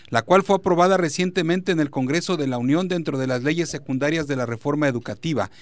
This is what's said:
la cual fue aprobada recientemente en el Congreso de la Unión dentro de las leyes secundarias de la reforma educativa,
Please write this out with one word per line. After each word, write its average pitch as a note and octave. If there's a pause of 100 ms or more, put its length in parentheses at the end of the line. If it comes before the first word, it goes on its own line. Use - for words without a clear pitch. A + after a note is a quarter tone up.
la A#2
cual F#3+
fue G3
aprobada F#3
recientemente F3+
en D#3+
el C#3+
Congreso D3
de C#3+
la B2+
Unión D3
dentro E3
de C3
las B2+
leyes D#3+
secundarias D3
de C#3
la B2
reforma C#3+
educativa, A#2 (120)